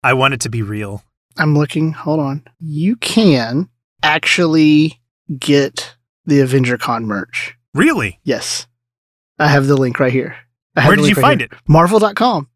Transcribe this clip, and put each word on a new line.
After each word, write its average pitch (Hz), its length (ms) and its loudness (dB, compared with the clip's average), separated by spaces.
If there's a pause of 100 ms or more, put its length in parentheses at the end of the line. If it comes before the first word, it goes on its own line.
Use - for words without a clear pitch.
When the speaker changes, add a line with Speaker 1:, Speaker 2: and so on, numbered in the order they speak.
Speaker 1:
I 127 100 0
want 135 220 0
it 117 60 -10
to - 80 -8
be 113 120 -6
real. 101 420 -8 (340)
Speaker 2:
I'm 151 200 0
looking. 151 360 -2
Hold 156 260 -4
on. 143 240 -6 (160)
You 165 380 -4
can 147 720 0 (340)
actually 156 960 2 (380)
get - 560 -2 (300)
the 143 140 2
AvengerCon 123 680 0
merch. - 500 -8 (180)
Speaker 1:
Really? 156 500 -2
Speaker 2:
Yes. - 440 -6 (720)
I 151 100 2
have 139 180 2
the 143 80 4
link 127 240 -2
right 127 140 2
here. 127 220 -4 (400)
I 147 60 2
have 139 80 4
Speaker 1:
Where 202 80 4
Speaker 2:
the - 40 0
Speaker 1:
did 147 60 2
Speaker 2:
link 208 100 2
Speaker 1:
you 135 60 0
Speaker 2:
right 269 60 4
Speaker 1:
find 240 120 0
Speaker 2:
here. 113 100 -8
Speaker 1:
it? - 60 -20 (100)
Speaker 2:
Marvel 175 320 4
dot 208 160 0
com. 202 400 0